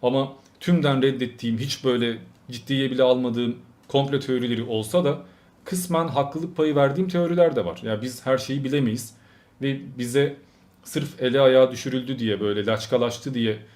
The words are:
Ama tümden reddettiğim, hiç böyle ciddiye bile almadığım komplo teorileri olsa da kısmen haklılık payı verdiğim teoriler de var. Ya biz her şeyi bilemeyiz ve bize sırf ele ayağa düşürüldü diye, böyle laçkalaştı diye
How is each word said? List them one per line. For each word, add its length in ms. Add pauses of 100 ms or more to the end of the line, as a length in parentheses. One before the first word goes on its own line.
Ama 300 (280)
tümden 420
reddettiğim, 560
hiç 260
böyle 340 (320)
ciddiye 400
bile 120
almadığım 540 (320)
komplo 320
teorileri 420
olsa 420
da 180 (420)
kısmen 440
haklılık 480
payı 180
verdiğim 340
teoriler 480
de 80
var. 180
Ya 200
biz 240
her 120
şeyi 260
bilemeyiz 500 (480)
ve 180 (180)
bize 380 (480)
sırf 380
ele 180
ayağa 300
düşürüldü 480
diye, 220
böyle 260
laçkalaştı 680
diye 240 (180)